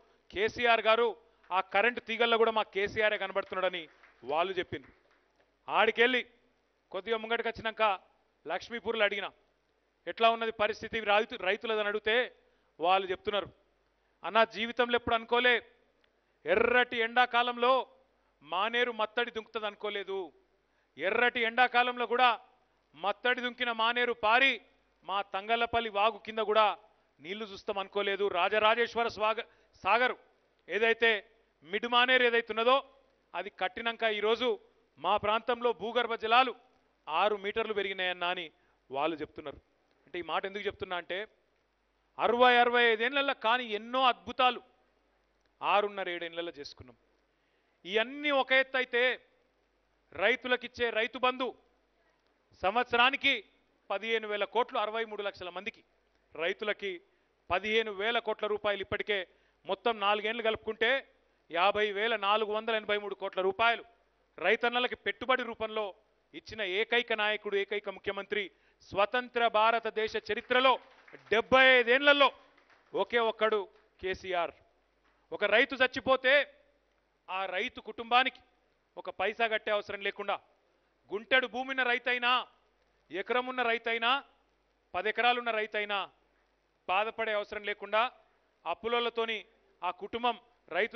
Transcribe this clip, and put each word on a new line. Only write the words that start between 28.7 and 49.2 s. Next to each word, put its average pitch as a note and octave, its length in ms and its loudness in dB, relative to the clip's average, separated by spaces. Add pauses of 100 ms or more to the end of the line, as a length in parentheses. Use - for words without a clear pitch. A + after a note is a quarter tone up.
స్వాగ-, G#3+ 380 -4 (380)
సాగర్ A3 320 2 (540)
ఏదైతే A3+ 600 2 (320)
మిడ్ G#3 240 -6
మానేరు B3 360 4
ఏదైతే A#3 300 0
ఉన్నదో B3 300 2 (520)
అది F#3 140 -8
కట్టినాక A3+ 540 -6
ఈరోజు A3 560 0 (380)
మా F3+ 200 0
ప్రాంతంలో A3+ 560 0
భూగర్భ A3+ 400 -4
జలాలు A3+ 420 2 (540)
ఆరు F#3+ 260 2
మీటర్లు G#3+ 380 -4
పెరిగినాయన్నా" F#3 540 -4
అని F3+ 240 -6 (400)
వాళ్ళు D3+ 240 -2
చెప్తున్నారు. D3 420 -12 (480)
అంటే - 140 -12
ఈ - 20 -8
మాట E3+ 240 -4
ఎందుకు G3 200 -8
చెప్తున్నా F#3 320 -6
అంటే F3+ 300 -8 (920)
అరవై, A#3+ 380 6
అరవై A#3+ 260 4
ఐదు A3+ 200 2
ఏళ్లలో C#4 300 0
కాని B3 320 -2
ఎన్నో A#3 380 -4
అద్భుతాలు B3 580 0 (1000)
ఆరున్నర G3 480 0
ఏడేళ్లలో E3+ 420 -8
చేసుకున్నాం. C3+ 440 -18 (920)
ఇవన్నీ B3+ 460 -2
ఒక C4 200 2
ఎత్తు C4 260 2
అయితే B3 440 -2 (920)